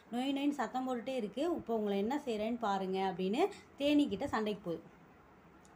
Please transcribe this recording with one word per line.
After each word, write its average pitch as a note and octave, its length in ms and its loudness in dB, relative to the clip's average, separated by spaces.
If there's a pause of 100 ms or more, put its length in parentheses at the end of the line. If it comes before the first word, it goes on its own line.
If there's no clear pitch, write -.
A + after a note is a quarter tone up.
(120)
நொய் C4 220 0
நொய்ன்னு C#4 180 2
சத்தம் B3+ 380 -2
போட்டுட்டே B3+ 260 -2
இருக்கு. A#3+ 260 -2
"இப்போ D#4 340 0
உங்களை G3+ 220 2
என்ன B3 280 0
செய்கிறேன்னு A3+ 340 -2
பாருங்க" F#3+ 540 0
அப்படின்னு G3 320 2 (340)
தேனீக்கிட்ட C#4 460 4
சண்டைக்கு A3 380 -2
போகுது. - 340 -6 (800)